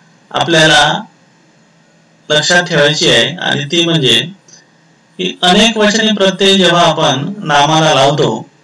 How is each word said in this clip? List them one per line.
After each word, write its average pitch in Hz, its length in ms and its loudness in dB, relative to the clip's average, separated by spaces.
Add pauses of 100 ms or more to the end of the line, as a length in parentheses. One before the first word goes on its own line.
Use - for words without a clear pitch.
(300)
आपल्याला 156 720 0 (1300)
लक्षात 151 320 0
ठेवायची 151 480 0
आहे 120 260 0
आणि 139 280 -4
ती 170 200 -2
म्हणजे 135 360 0 (960)
की 185 240 -8
अनेक 214 340 2
वचनी 214 360 0
प्रत्यय 196 420 0
जेव्हा 175 280 2
आपण 151 560 -2
नामाला 156 560 2
लावतो 143 560 0 (140)